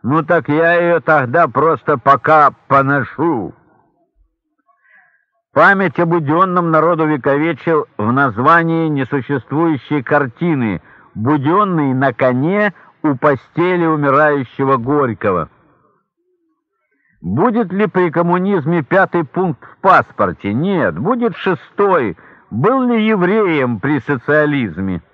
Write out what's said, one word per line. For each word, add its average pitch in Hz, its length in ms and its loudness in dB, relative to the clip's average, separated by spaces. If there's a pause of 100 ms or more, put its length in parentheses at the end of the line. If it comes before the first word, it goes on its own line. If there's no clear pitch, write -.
Ну 151 200 0
так 160 240 0
я 165 260 2
её 170 280 2
тогда 151 460 2
просто 143 500 0
пока 139 540 4 (160)
поношу». 135 840 -2 (2000)
Память 185 460 2
о 180 60 2
Будённом 170 680 0
народ 160 300 2
увековечил 151 880 0 (100)
в 107 140 -2
названии 156 760 2
несуществующей 143 1120 -4
картины 139 800 -2 (320)
«Будённый 151 800 0
на 131 200 0
коне 151 600 -2 (300)
у 147 120 0
постели 165 680 -2
умирающего 143 920 0
Горького». 113 720 -2 (1700)
Будет 185 540 -2
ли 202 140 0
при 180 240 -2
коммунизме 170 720 0
пятый 175 420 0
пункт 175 400 -4
в - 160 -20
паспорте? 104 720 0
Нет, 135 460 0
будет 226 360 -2
шестой. 175 800 -2 (360)
Был 226 320 0
ли 233 240 0
евреем 175 720 0
при 139 220 -2
социализме? 123 1000 -2 (120)